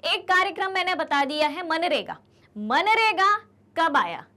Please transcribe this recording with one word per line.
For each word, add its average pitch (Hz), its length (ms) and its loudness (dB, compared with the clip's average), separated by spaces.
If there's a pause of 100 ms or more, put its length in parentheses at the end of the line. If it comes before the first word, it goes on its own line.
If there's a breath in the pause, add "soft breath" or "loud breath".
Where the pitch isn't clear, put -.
एक 415 240 -4
कार्यक्रम 381 440 0
मैंने 370 240 -2
बता 285 300 0
दिया 302 220 0
है 330 220 -6
मनरेगा। 311 480 -2 (380 soft breath)
मनरेगा 381 800 2 (400)
कब 320 220 2
आया 175 280 -2 (120)